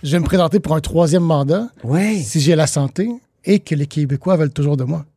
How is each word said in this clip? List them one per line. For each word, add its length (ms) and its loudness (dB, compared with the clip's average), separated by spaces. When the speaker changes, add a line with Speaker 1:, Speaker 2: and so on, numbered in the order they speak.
Speaker 1:
« 0 -
Je 80 -4
vais 80 2
me 60 0
présenter 340 2
pour 160 -2
un 60 0
troisième 420 2
mandat, 440 0
Speaker 2:
Oui. 360 0
Speaker 1:
si 200 -2
j'ai 160 4
la 100 2
santé, 400 -2
et 140 4
que 160 -4
les 120 -2
Québécois 480 -2
veulent 160 0
toujours 240 0
de 80 -2
moi. » 220 -6